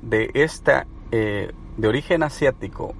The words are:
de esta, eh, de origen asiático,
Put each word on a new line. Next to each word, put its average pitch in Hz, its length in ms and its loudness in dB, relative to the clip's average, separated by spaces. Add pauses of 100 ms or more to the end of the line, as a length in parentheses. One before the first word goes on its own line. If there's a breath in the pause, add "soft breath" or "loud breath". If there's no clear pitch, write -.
de 113 320 0
esta, 139 520 2 (240)
eh, 104 420 0 (260)
de 110 100 4
origen 147 340 2
asiático, 135 760 -2